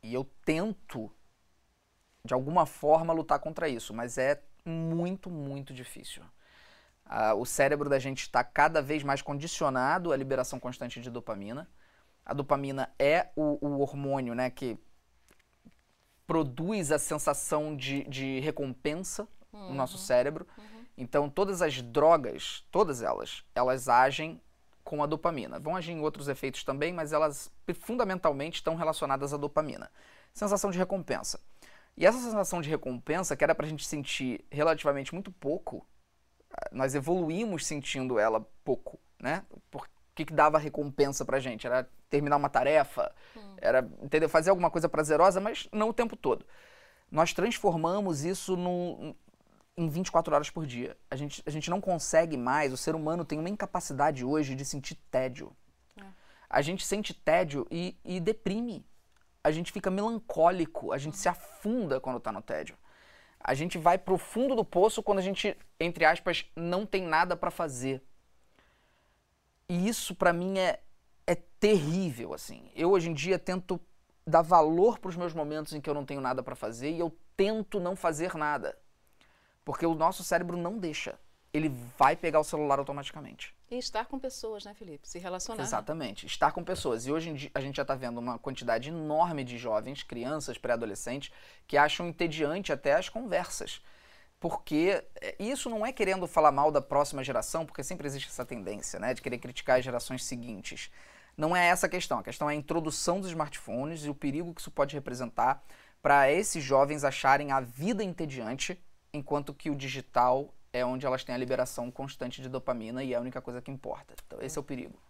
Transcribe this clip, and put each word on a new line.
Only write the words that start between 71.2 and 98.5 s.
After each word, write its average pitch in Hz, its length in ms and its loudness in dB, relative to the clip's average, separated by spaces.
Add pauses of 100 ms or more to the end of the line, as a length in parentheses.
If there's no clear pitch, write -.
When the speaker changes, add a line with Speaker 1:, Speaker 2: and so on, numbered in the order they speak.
Speaker 1:
é 175 80 4
terrível, 160 1000 2
assim. - 420 -14
Eu 170 160 4
hoje 170 180 4
em 165 40 -2
dia 170 240 0
tento 180 420 -4 (460)
dar 165 160 8
valor 170 580 8
pros 175 160 -8
meus 175 180 -4
momentos 151 400 -4
em 151 80 -6
que 156 80 -6
eu 147 40 0
não 143 120 -4
tenho 139 160 -6
nada 127 220 -2
pra 127 120 -8
fazer 117 360 -6
e 165 80 -4
eu 165 160 -2 (220)
tento 208 420 0
não 180 160 -2
fazer 165 400 -2
nada. 147 420 -2 (840)
Porque 147 220 -4
o 165 100 4
nosso 165 280 2
cérebro 175 340 0
não 175 200 -4
deixa. 170 400 -6 (340)
Ele 156 180 0 (280)
vai 143 180 6
pegar 156 240 2
o 151 40 2
celular 151 340 2
automaticamente. 143 800 -8 (160)
Speaker 2:
E 240 60 -6
estar 233 280 -6
com 269 140 -8
pessoas, 220 460 -8
né, 208 80 -14
Felipe? 175 340 -16
Se - 120 -12
relacionar, 185 420 -6
né? 131 60 -4
Speaker 1:
Exatamente. 123 580 -6
Estar 147 260 2
com 175 120 -8
pessoas. 135 440 -2
E 139 40 -2
hoje 165 180 -2
em 156 60 -6
dia 139 180 -10
a 143 60 -2
gente 139 180 -6
já 143 80 0
tá 135 100 -2
vendo 120 240 -6
uma 120 180 -6
quantidade 120 520 -2
enorme 156 540 0
de 123 140 -8
jovens, 117 460 -4
crianças, 127 540 -6
pré-adolescentes, 120 720 -4 (360)
que - 100 -2
acham 151 300 4
entediante 165 640 -2
até 139 220 2
as 175 160 2
conversas. 180 720 -6 (580)
Porque, 170 640 0 (160)
é, - 200 -10
isso 247 300 -4
não 220 160 -4
é 262 60 -2
querendo 190 360 0
falar 156 240 8
mal 143 200 4
da 143 100 4
próxima 143 420 0
geração, 131 420 -2
porque - 180 -10
sempre 151 240 -6
existe 139 220 -8
essa 127 160 -8
tendência, 101 540 -8